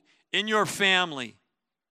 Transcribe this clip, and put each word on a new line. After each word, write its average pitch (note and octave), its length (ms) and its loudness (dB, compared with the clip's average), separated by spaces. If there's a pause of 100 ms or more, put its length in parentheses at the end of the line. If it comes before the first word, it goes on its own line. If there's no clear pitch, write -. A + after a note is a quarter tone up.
(340)
in G3 160 -2
your G#3+ 160 2
family. F3 720 0 (560)